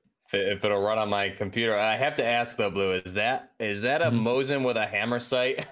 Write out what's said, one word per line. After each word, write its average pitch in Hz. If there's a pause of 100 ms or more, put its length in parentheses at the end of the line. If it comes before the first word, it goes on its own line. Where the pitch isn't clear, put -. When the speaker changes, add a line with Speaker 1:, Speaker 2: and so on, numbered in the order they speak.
(260)
Speaker 1:
If -
it, 98
if 98
it'll 104
run 107
on 107
my 101
computer. 104
I 110
have 139
to 131
ask 120
though, 104
Blue, 95
is 92
that, 120
is 104
that 139
a 165
Speaker 2:
Mm-hmm. 147
Speaker 1:
Mosin 131
with 123
a 107
hammer 110
sight 127